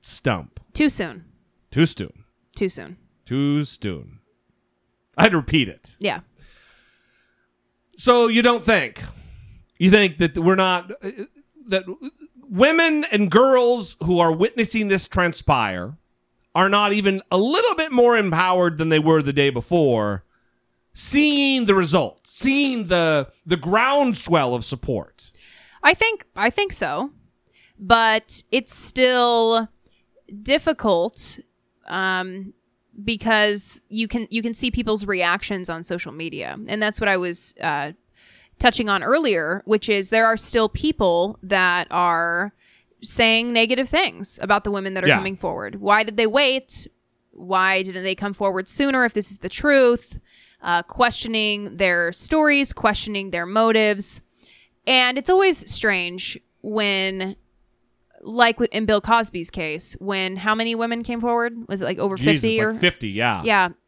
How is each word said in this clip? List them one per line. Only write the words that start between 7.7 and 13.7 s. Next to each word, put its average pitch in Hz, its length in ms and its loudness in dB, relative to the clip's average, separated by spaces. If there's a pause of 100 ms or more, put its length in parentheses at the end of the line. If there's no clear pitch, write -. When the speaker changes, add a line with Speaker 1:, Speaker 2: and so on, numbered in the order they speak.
Speaker 1:
So 240 320 4
you 233 140 4
don't 233 220 2
think, 156 380 0 (760)
you 180 120 6
think 190 280 6
that 170 200 0
we're 180 180 4
not, 185 340 0 (120)
uh, 196 80 -10 (580)
that 190 160 -2 (640)
women 302 560 2
and 208 260 0
girls 240 720 4